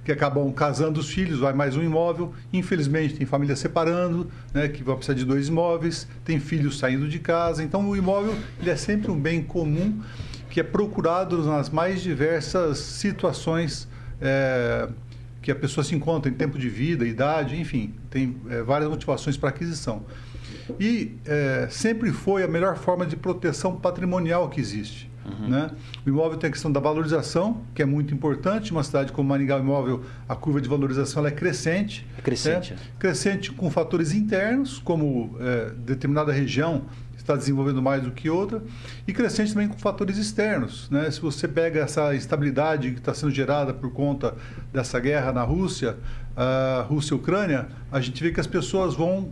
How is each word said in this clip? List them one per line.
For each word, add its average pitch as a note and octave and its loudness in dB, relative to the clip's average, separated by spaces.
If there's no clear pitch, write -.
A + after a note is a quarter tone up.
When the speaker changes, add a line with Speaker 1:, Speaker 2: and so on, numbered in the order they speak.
Speaker 1:
que D#3 -4
acabam C#3 2
casando D3+ 2
os D#3 -2
filhos, E3+ 0
vai C3+ 4
mais C#3 2
um D#3+ 2
imóvel. E3 2
Infelizmente, D#3+ 2
tem C#3 -2
família C#3 2
separando, E3+ 0
né, D3 2
que C#3+ -4
vai B2+ 0
precisar C3 -2
de B2+ 0
dois C#3 2
imóveis, E3 0
tem D#3+ 0
filhos D3 0
saindo C3+ 0
de D#3+ -4
casa. E3 2
Então, G3+ 0
o G3+ 0
imóvel, G3 2
ele F3 0
é D3+ 4
sempre G#3 0
um D#3 2
bem D#3+ 2
comum F3 0
que - 2
é D#3+ 4
procurado F3+ 2
nas D3 2
mais F3 2
diversas D#3+ 2
situações, - -2
é, B2+ 2
que C#3+ 0
a C3+ 2
pessoa C#3+ -2
se E3 -2
encontra D3 0
em B2 0
tempo D3 -2
de B2 -2
vida, A#2+ 0
idade, C#3+ 0
enfim, A#2+ -2
tem, C3 -2
é, A#2 -2
várias D3 2
motivações C#3+ -2
pra C#3 0
aquisição. C3 -6
E, G#3+ 0
é, C3+ 2
sempre A3 0
foi F#3+ 2
a E3+ 2
melhor E3+ 2
forma F3+ 0
de D3+ -4
proteção F3 0
patrimonial F3 0
que D3+ -4
existe, G#2 -6
Speaker 2:
Uhum. G#2+ -6
Speaker 1:
né? D3+ 2
O C#3 2
imóvel D#3+ 2
tem D#3+ -2
a - 0
questão D#3 -2
da C#3 4
valorização, D#3 2
que - -4
é D3 6
muito C#3+ 2
importante. E3+ 0
Uma D#3 0
cidade C#3 0
como C#3 2
Maringá, C#3 2
o C3 2
imóvel, C3 2
a B2+ -2
curva C#3+ 0
de A#2+ -2
valorização, C#3 2
ela D3 2
é - 2
crescente, F3+ -2
Speaker 2:
É - -14
crescente, D#3 0
Speaker 1:
né? - -10
Speaker 2:
é. - -14
Speaker 1:
Crescente F#3+ 0
com E3+ -2
fatores E3 2
internos, G#3+ 0
como, C3 0
é, A#2+ 0
determinada C#3+ 0
região C#3 2
está D3 0
desenvolvendo C3+ 2
mais C3+ 2
do B2 -2
que D3+ -4
outra, G#3 0
e G3 -2
crescente G#3+ 2
também G#3 2
com G#3 -4
fatores G3 0
externos, G#3 0
né? D3+ 2
Se D3 -4
você D#3+ -2
pega D#3 2
essa D3 2
instabilidade C#3+ 2
que B2 -6
tá - -2
sendo D3+ 0
gerada C3+ 2
por B2+ -6
conta C3+ 0
dessa B2+ 0
guerra C3 2
na B2 2
Rússia, C#3 0
a C3 2
Rússia D3 0
e - 2
Ucrânia, E3+ 2
a C#3 2
gente B2 -4
vê E3 2
que F3 0
as - -2
pessoas F3+ 0
vão F#3 0